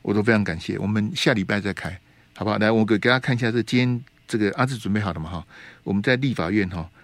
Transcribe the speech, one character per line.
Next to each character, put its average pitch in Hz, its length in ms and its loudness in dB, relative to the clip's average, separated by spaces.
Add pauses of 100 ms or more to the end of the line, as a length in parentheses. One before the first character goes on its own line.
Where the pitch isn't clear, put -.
我 101 140 -2
都 104 80 2
非 113 100 4
常 107 100 4
感 87 160 -2
谢。 98 200 -6
我 98 80 -4
们 107 280 0
下 143 200 2
礼 101 100 0
拜 104 160 -2
再 95 140 -4
开， - 260 -10 (340)
好 - 120 -8
不 107 40 0
好？ 104 60 0
来， 107 140 2
我 113 120 4
给 107 140 4
大 120 140 2
家 127 80 4
看 123 180 0
一 - 20 -2
下， 117 120 0
这 117 120 0
今 123 160 0
天 123 260 0 (220)
这 117 120 -2
个 101 180 4
阿 123 80 2
志 131 140 -4
准 101 160 -2
备 107 40 2
好 98 140 -2
了 82 80 -6
嘛 80 80 -8
哈？ 82 180 -8 (360)
我 - 100 -4
们 101 100 0
在 127 140 2
立 131 160 0
法 87 180 -2
院 104 200 2
哈， 85 180 -8 (160)